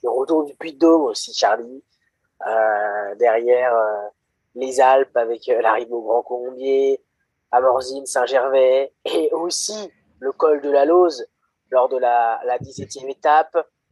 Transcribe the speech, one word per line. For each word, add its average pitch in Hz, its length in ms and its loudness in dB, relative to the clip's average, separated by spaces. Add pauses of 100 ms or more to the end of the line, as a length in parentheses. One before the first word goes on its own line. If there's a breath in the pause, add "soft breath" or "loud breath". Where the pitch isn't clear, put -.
Le 120 80 -4
retour 135 360 0
du 143 100 -14
Puy-de-Dôme 160 480 2
aussi, 117 320 -6
Charlie. 117 480 -2 (640)
Euh, 104 720 -2
derrière, 120 560 2
euh, 107 320 -2 (480)
les 131 260 -2
Alpes 135 340 4
avec, 117 320 -2
euh, 120 140 2
l'arrivée 117 300 -2
au 117 100 -6
Grand 113 220 -2
Colombier, 131 760 -2 (520)
Amorzine, 127 560 0
Saint-Gervais, 131 840 2 (140)
et 160 280 -2
aussi 170 420 -4 (420)
le 135 140 -6
col 151 320 0
de 143 80 -4
la 139 140 4
Lauze 165 420 2 (420)
lors 127 200 2
de 131 80 -4
la, 120 500 0
la 123 100 -2
dix-septième 135 500 -16
étape. 156 480 0 (360)